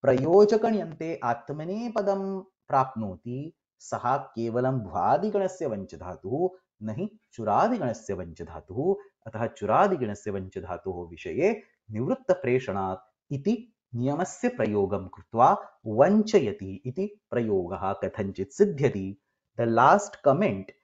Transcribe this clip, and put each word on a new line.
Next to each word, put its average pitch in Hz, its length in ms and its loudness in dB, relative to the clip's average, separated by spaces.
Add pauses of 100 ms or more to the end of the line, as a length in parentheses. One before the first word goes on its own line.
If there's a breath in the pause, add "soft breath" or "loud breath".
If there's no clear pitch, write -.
प्रयोजकण्यन्ते 165 1200 4
आत्मनेपदं 196 1160 -4
प्राप्नोति 131 1120 -4 (280)
सः 120 360 -2
केवलं 127 640 -2
भ्वादिगणस्य 165 880 0
वञ्च 101 280 -6
धातुः, 107 640 -4 (240)
न 107 80 -6
हि 170 280 -8 (140)
चुरादिगणस्य 123 840 0
वञ्च 85 280 -10
धातुः। 101 540 -4 (300 loud breath)
अतः 113 200 -6
चुरादिगणस्य 123 840 0
वञ्च 95 280 -8
धातोः 87 520 -8
विषये 131 520 -2 (280 loud breath)
निवृत्तप्रेषणात् 120 1400 -2
इति 196 420 -4 (200)
नियमस्य 143 540 -2
प्रयोगं 101 580 0
कृत्वा 127 500 2 (300)
वञ्चयति 127 1000 2
इति 190 340 -6 (100)
प्रयोगः 98 640 -2
कथञ्चित् 98 600 -6
सिद्ध्यति। 131 680 0 (420)
The 117 120 2
last 147 380 6 (180)
comment 131 360 2 (200)